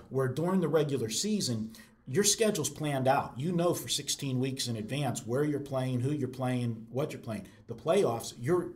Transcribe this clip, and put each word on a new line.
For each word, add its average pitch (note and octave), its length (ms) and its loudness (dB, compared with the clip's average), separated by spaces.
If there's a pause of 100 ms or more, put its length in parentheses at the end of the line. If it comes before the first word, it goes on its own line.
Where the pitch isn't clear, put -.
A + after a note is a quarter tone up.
Where C3 180 0
during F3 340 2
the D#3+ 60 2
regular C#3 440 2
season, C3+ 600 0 (340)
your D3 160 2
schedule's G#3+ 480 2
planned C#3 360 0
out. C3+ 300 2
You D#3 140 -2
know E3+ 240 4
for B2 120 -6
sixteen C3+ 520 -2
weeks B2+ 280 -2
in A#2 80 -2
advance A#2 500 -2
where B2+ 180 2
you're D3 160 0
playing, C3 400 0
who C3 120 0
you're C3 160 -2
playing, B2 640 -2
what D3 240 -4
you're - 80 -12
playing. G#2 240 -8 (220)
The A2+ 80 -8
playoffs, D3+ 640 2
you're, E3+ 360 2